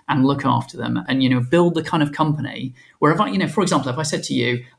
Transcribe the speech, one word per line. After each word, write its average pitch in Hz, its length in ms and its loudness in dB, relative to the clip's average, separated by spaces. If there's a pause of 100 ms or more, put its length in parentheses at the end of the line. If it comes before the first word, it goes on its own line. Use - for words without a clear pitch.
and 131 180 4
look 139 200 0
after 120 320 0
them." 120 300 -4
And, 131 160 0
you 127 60 4
know, 127 120 2
build 170 320 4
the 160 100 -2
kind 156 200 0
of 147 80 0
company 127 640 -4 (240)
where 151 120 4
if 175 80 0
I, 208 100 2
you 196 100 -2
know, 170 80 0
for - 140 -2
example, 151 300 0
if 123 60 -4
I 156 60 -4
said 160 220 -4
to - 80 -4
you, 123 300 0 (160)